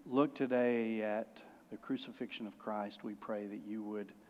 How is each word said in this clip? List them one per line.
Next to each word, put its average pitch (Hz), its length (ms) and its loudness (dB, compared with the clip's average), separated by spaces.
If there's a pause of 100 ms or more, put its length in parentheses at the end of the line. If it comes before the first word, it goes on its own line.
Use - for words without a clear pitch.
look 139 300 4
today 120 640 4
at 107 380 -2 (320)
the - 80 -10
crucifixion 120 680 -6
of 101 120 -12
Christ, 104 440 -4
we 110 120 -6
pray 104 320 -4
that 98 200 -6
you 107 160 -4
would, 104 300 -6 (180)